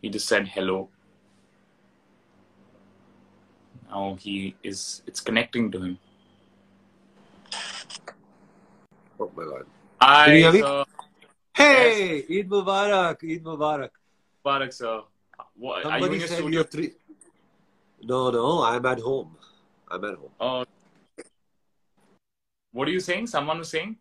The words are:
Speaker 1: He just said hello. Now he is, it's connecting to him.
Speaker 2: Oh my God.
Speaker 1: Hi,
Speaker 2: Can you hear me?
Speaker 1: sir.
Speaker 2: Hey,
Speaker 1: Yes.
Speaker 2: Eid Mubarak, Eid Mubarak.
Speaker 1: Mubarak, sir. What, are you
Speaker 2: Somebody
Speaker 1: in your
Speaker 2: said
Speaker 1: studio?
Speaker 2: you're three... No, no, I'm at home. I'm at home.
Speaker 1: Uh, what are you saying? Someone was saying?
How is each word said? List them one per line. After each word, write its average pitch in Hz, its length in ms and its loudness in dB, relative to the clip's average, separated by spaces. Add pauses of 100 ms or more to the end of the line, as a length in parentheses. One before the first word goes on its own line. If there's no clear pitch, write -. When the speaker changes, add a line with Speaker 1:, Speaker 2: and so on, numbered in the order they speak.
Speaker 1:
He 113 60 -8
just 101 180 -6
said 101 220 0
hello. 95 400 -4 (3000)
Now 98 320 -6
he 98 420 -8
is, - 440 -10
it's - 140 -10
connecting 117 520 -2
to 95 100 -8
him. 92 160 -8 (3250)
Speaker 2:
Oh 104 160 -6
my 82 80 -12
God. 67 220 -12 (340)
Speaker 1:
Hi, 143 240 10
Speaker 2:
Can 151 100 10
you 160 80 10
hear 165 100 8
me? 202 80 6
Speaker 1:
sir. 139 240 0 (680)
Speaker 2:
Hey, 233 600 6
Speaker 1:
Yes. 135 80 -6 (140)
Speaker 2:
Eid 190 120 -4
Mubarak, 196 680 0 (120)
Eid 165 140 -8
Mubarak. 151 460 -4 (540)
Speaker 1:
Mubarak, 135 280 -2
sir. 113 300 -8 (540)
What, 120 200 -10
are - 20 -6
you 151 120 -6
Speaker 2:
Somebody 180 240 0
Speaker 1:
in 190 60 -4
your 170 80 -6
Speaker 2:
said 170 100 -6
Speaker 1:
studio? 156 220 -4
Speaker 2:
you're 156 40 2 (120)
three... 151 160 -6 (1080)
No, 127 280 0
no, 131 340 0
I'm 120 220 0
at 127 140 0
home. 131 360 -6 (520)
I'm 92 160 -8
at 101 120 -8
home. 69 140 -20 (100)
Speaker 1:
Uh, 127 240 -4 (2000)
what 131 160 -4
are 165 40 -2
you 185 80 -2
saying? 185 260 -4
Someone 156 320 -4
was 165 100 -12
saying? 190 320 -8